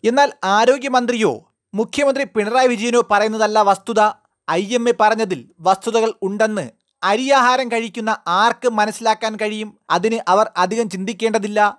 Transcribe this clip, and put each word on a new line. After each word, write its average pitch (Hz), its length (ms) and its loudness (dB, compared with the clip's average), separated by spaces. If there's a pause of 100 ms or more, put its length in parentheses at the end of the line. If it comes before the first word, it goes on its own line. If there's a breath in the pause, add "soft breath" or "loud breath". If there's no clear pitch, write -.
എന്നാൽ 269 280 2 (260)
ആരോഗ്യമന്ത്രിയോ 240 720 2 (420)
മുഖ്യമന്ത്രി 269 500 0 (120)
പിണറായി 233 380 2
വിജയനോ 233 280 0 (100)
പറയുന്നതല്ല 214 480 0 (100)
വസ്തുത. 220 320 0 (460)
ഐ 170 160 -2 (140)
എം 233 140 -2
എ - 100 2
പറഞ്ഞതിൽ 214 380 0 (260)
വസ്തുതകൾ 220 460 0 (160)
ഉണ്ടെന്ന് 208 360 -2 (400)
അരിയാഹാരം 254 680 2
കഴിക്കുന്ന 226 400 -4 (260)
ആർക്കും 233 420 0
മനസ്സിലാക്കാൻ 220 640 -2
കഴിയും. 214 280 -6 (260)
അതിന് 220 220 0 (140)
അവർ 208 140 4 (180)
അധികം 220 300 -2
ചിന്തിക്കേണ്ടതില്ല. 208 680 -4 (200)